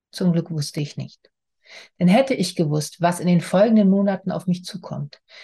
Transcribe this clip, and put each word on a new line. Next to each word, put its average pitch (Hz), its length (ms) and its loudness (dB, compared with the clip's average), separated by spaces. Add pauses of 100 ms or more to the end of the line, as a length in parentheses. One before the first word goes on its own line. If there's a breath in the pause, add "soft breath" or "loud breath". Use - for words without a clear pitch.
(120)
Zum 180 220 0
Glück 165 180 -2
wusste 151 280 -8
ich 147 180 -8
nicht. - 320 -16 (720 loud breath)
Denn 175 80 4
hätte 262 260 4
ich - 220 -4
gewusst, 151 460 -4
was 175 180 0
in 180 80 -2
den 175 140 4
folgenden 208 480 4
Monaten 196 420 0
auf 175 160 -8
mich 180 160 -2
zukommt, - 580 -12 (220 loud breath)